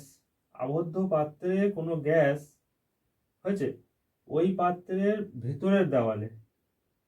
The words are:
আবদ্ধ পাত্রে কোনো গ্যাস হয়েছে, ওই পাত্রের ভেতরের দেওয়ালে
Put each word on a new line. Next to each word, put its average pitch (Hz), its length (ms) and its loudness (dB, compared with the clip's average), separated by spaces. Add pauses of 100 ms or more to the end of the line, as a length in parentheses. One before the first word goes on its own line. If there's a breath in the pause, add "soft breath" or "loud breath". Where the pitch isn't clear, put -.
(640)
আবদ্ধ 160 320 -2 (180)
পাত্রে 156 420 -2 (220)
কোনো 165 160 -4 (140)
গ্যাস 143 320 4 (1080)
হয়েছে, 185 220 -2 (600)
ওই 160 200 2 (120)
পাত্রের 190 580 0 (260)
ভেতরের 185 500 2
দেওয়ালে 110 360 0 (800)